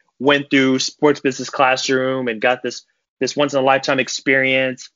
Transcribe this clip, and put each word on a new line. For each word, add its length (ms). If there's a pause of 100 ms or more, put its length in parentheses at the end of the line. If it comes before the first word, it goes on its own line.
(180)
went 300
through 300
Sports 420
Business 300
Classroom 760
and 120
got 220
this – 220 (360)
this 160
once 160
in 80
a 20
lifetime 380
experience 960